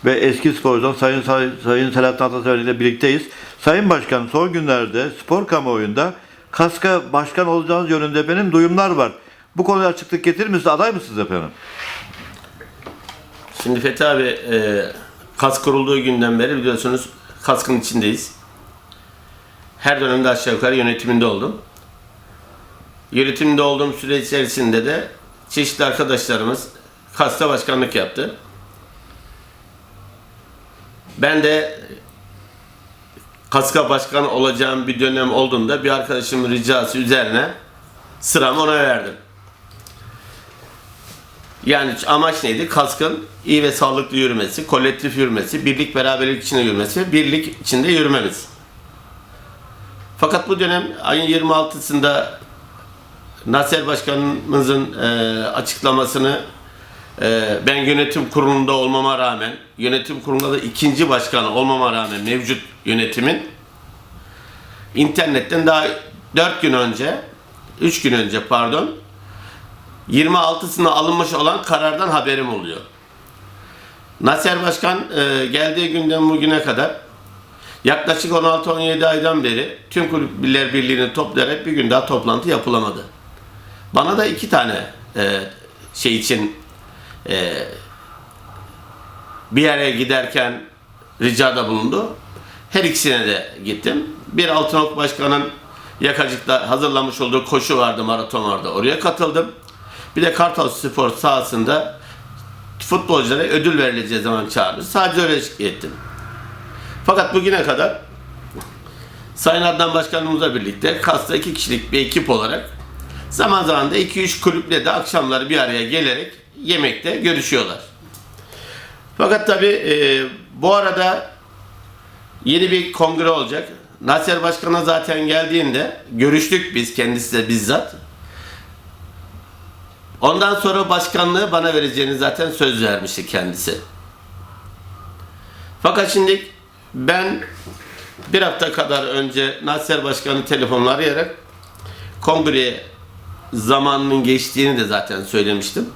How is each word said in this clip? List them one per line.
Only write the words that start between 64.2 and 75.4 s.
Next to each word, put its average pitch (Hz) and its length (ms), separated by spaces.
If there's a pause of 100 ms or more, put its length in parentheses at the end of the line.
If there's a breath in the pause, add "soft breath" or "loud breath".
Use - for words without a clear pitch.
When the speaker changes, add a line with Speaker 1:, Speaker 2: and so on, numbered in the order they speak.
Speaker 2:
internetten 151 720
daha 160 200 (480)
dört 170 260
gün 143 120
önce, 123 480 (600)
üç 165 200
gün 123 120
önce 107 300
pardon, 120 520 (1120 loud breath)
yirmi 156 300
altısında 165 540
alınmış 165 420
olan 165 280
karardan 156 480
haberim 135 440
oluyor. 87 260 (1400 loud breath)
Nasser 170 420
Başkan, 180 360 (180)
e, 135 280